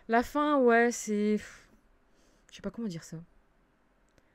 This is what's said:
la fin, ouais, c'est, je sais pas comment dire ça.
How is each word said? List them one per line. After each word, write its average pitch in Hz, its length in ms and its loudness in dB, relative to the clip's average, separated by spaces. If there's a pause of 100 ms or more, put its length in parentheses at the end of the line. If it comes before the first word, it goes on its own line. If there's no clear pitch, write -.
la 233 160 2
fin, 294 360 0
ouais, 240 320 4
c'est, 214 460 -2
je - 1160 -18
sais - 60 -20
pas 196 100 -8
comment 233 160 -10
dire 165 160 -10
ça. - 140 -16 (1160)